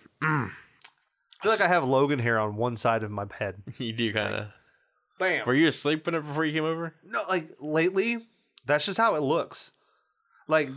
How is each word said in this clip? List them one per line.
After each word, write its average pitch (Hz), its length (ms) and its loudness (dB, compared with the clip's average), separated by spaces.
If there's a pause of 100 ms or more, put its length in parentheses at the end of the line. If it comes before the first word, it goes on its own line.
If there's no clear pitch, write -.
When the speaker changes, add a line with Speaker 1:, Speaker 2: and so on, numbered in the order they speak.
(100)
Speaker 1:
<clears throat> - 100 -20
Speaker 2:
I 151 280 0 (960)
feel 214 80 6
like 208 80 4
I 185 80 4
have 175 160 4
Logan 135 340 4
hair 117 220 2
on 104 160 -2
one 117 200 -2
side 113 280 0
of 104 80 -6
my 101 140 -6 (120)
head. 98 300 -6
Speaker 1:
<laughs> 113 100 -14
You 117 140 -4
do 113 200 0
kinda. 101 400 -4 (640)
Speaker 2:
Bam. 160 280 -2
Speaker 1:
Were 123 80 2
you 156 120 6
asleep 156 380 0
whenever, 165 240 -4
before 151 160 -2
you 151 80 -2
came 156 140 -2
over? 160 260 -4 (100)
Speaker 2:
No, 226 240 -6
like, 170 320 -2
lately, 185 600 0 (480)
that's 147 180 2
just 190 140 -2
how 220 160 4
it 151 80 0
looks. - 500 -2 (760)
Like, 151 300 2